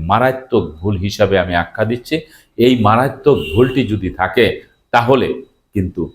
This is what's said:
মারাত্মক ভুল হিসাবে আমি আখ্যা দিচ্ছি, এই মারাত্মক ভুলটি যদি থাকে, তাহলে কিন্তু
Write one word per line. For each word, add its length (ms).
মারাত্মক 560
ভুল 220
হিসাবে 420
আমি 160
আখ্যা 300
দিচ্ছি, 300
এই 220
মারাত্মক 580
ভুলটি 400
যদি 300
থাকে, 280
তাহলে 340
কিন্তু 260